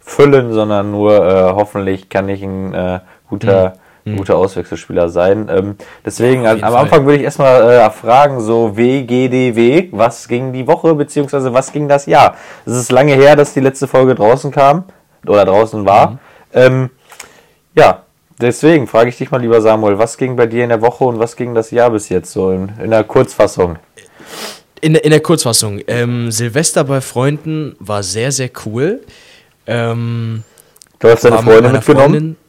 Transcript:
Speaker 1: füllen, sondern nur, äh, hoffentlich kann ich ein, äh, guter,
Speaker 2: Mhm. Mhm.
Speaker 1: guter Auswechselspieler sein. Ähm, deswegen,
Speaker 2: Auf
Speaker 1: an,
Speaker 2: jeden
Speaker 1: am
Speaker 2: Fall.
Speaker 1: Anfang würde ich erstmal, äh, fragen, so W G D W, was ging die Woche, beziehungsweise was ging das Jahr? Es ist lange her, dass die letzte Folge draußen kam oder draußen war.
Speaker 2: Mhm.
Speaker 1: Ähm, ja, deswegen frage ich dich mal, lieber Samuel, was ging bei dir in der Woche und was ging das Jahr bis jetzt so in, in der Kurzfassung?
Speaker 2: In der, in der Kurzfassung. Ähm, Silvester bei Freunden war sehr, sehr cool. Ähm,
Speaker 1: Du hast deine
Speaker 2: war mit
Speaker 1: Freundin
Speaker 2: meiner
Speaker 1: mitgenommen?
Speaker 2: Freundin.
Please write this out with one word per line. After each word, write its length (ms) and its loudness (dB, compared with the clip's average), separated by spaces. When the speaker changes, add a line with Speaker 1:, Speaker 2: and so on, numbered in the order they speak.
Speaker 1:
füllen, 520 2
sondern 380 -2
nur, 340 2
äh, 280 2
hoffentlich 560 -4
kann 200 -4
ich 140 -8
ein, 300 -10
äh, 260 -6
guter, 440 0
Speaker 2:
Mhm. 80 -8
Mhm. 40 -6
Speaker 1:
guter 200 -2
Auswechselspieler 720 -4
sein. 420 -2
Ähm, 240 -4
deswegen, 380 0
Speaker 2:
Auf 80 0
Speaker 1:
an, 60 2
Speaker 2:
jeden 100 -6
Speaker 1:
am 60 0
Speaker 2:
Fall. 100 2
Speaker 1:
Anfang 220 0
würde 120 2
ich 60 -2
erstmal, 460 2
äh, 200 6
fragen, 500 0
so 380 -2
W 260 0
G 260 -2
D 260 -2
W, 360 2
was 360 -2
ging 260 -6
die 140 -8
Woche, 280 2
beziehungsweise 580 -4
was 200 -2
ging 160 -4
das 160 0
Jahr? 300 2
Es 80 -6
ist 180 -4
lange 240 4
her, 200 6
dass 180 0
die 60 -2
letzte 280 -2
Folge 280 2
draußen 360 2
kam 340 2
oder 180 4
draußen 420 0
war. 260 4
Speaker 2:
Mhm. 60 -14
Speaker 1:
Ähm, 360 2
ja, 280 4
deswegen 480 0
frage 220 2
ich 80 -12
dich 120 -10
mal, 120 -4
lieber 200 2
Samuel, 380 2
was 180 -2
ging 200 -6
bei 100 2
dir 160 -4
in 60 -4
der 120 0
Woche 220 0
und 160 -2
was 160 -4
ging 180 -8
das 180 -4
Jahr 200 2
bis 160 -6
jetzt 240 -6
so 200 -2
in, 200 -6
in 100 -4
der 120 2
Kurzfassung? 720 -2
Speaker 2:
In 140 0
der, 100 2
in 80 2
der 80 4
Kurzfassung. 680 -2
Ähm, 440 -4
Silvester 540 -2
bei 160 -4
Freunden 800 -6
war 240 -6
sehr, 280 -6
sehr 200 -6
cool. 360 -4
Ähm, 760 -6
Speaker 1:
Du 100 4
hast 160 4
deine 100 6
Speaker 2:
war 60 2
mit 100 4
Speaker 1:
Freundin 140 8
Speaker 2:
meiner 140 2
Speaker 1:
mitgenommen? 340 4
Speaker 2:
Freundin. 220 -4